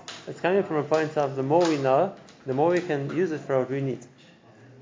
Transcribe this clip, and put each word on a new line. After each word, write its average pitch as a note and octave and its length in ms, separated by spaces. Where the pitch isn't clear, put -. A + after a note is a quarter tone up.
it's - 140
coming F#3 240
from D#3+ 140
a C#3+ 60
point D#3 320
of C#3 200
the C3 80
more D#3 200
we D#3+ 140
know, C#3 380
the C3 80
more D#3 160
we F3 100
can C#3 340
use F3 160
it D3 100
for C3+ 180
what B2+ 100
we C#3 120
need. C3 180